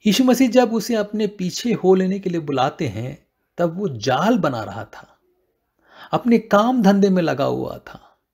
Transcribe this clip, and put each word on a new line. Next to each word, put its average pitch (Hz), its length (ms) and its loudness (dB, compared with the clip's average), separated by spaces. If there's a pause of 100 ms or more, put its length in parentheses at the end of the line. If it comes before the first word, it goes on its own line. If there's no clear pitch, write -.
यीशु 214 180 2
मसीह 254 260 4
जब 240 240 2
उसे 226 200 -2
अपने 214 320 -4
पीछे 202 460 -6
हो 185 220 4
लेने 185 240 0
के 190 120 -6
लिए 170 100 -4
बुलाते 143 480 -4
हैं, 113 380 -10 (320)
तब 175 200 -2
वो 202 100 -4
जाल 135 500 0
बना 135 240 -2
रहा 101 220 -12
था, - 360 -20 (920)
अपने 233 260 2
काम 226 440 2
धंधे 196 280 4
में 180 120 2
लगा 139 220 -2
हुआ 127 340 -4
था। - 420 -20 (140)